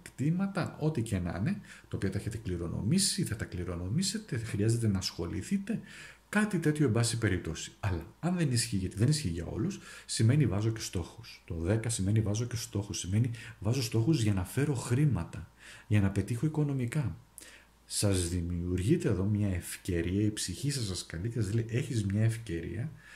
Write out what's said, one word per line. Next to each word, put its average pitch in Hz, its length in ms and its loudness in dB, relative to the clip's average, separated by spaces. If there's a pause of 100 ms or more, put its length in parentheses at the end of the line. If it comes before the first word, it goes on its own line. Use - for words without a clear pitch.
κτήματα, 170 800 -2
ό,τι 156 220 0
και 101 180 0
να 87 200 -2
είναι, 127 220 0 (200)
τα - 140 -12
οποία 95 160 0
τα - 60 -2
έχετε - 200 -4
κληρονομήσει, 90 880 0
θα 110 120 -2
τα - 100 -6
κληρονομήσετε, 92 920 -4
χρειάζεται 113 500 2
να 98 100 4
ασχοληθείτε, 92 840 -2 (500)
κάτι 208 300 2
τέτοιο 151 260 2
εν 123 60 4
πάση 113 260 2
περιπτώσει. 92 640 -2
Αλλά 87 260 -2 (140)
αν 180 160 0
δεν 160 160 2
ισχύει, 113 260 0
γιατί 95 200 -2
δεν 113 100 4
ισχύει 151 220 2
για 82 160 -4
όλους, 82 340 -2 (260)
σημαίνει 131 400 6
βάζω 104 240 2
και 113 120 -4
στόχους. - 640 -8
Το 87 100 -6
δέκα 104 340 2
σημαίνει 104 320 2
βάζω 104 240 0
και 120 100 -6
στόχους, - 440 -4
σημαίνει 107 320 2 (280)
βάζω 120 220 0
στόχους 117 400 2
για 107 120 4
να 92 120 0
φέρω 147 280 0
χρήματα, 120 800 0 (360)
για 104 140 4
να 98 80 6
πετύχω 104 360 0
οικονομικά. 139 720 0 (760)
Σας 92 360 2
δημιουργείται 90 800 2
εδώ 95 140 2
μια 104 240 2
ευκαιρία, 87 760 0
η 107 100 4
ψυχή 107 400 -4
σας 127 140 -2
σας 92 200 -4
καλεί 90 240 -6
και 117 120 -2
σας 101 120 -2
λέει, 113 160 2
«Έχεις 113 360 0
μια 101 180 2
ευκαιρία 85 680 -2 (240)